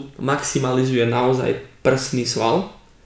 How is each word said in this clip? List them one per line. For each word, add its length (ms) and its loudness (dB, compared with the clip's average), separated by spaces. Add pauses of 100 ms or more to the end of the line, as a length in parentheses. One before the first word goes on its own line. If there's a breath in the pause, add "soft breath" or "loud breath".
(160)
maximalizuje 880 0
naozaj 500 2 (260)
prsný 460 0
sval. 480 0 (320)